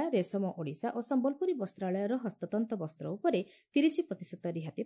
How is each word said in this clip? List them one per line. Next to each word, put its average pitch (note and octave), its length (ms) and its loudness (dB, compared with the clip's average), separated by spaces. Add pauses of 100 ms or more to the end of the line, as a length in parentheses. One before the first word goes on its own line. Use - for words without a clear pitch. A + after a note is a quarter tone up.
(160)
ରେଶମ G3 280 2 (120)
ଓଡ଼ିଶା D#3+ 400 -4
ଓ A#3+ 40 -2
ସମ୍ବଲପୁରୀ C#4 600 2
ବସ୍ତ୍ରାଳୟର F#3+ 520 -2 (120)
ହସ୍ତତନ୍ତ G#3 460 -2 (100)
ବସ୍ତ୍ର D#3 260 -6 (100)
ଉପରେ A#3+ 240 2 (340)
ତିରିଶ D4 220 6 (120)
ପ୍ରତିଶତ - 360 -8 (120)
ରିହାତି E3 300 -6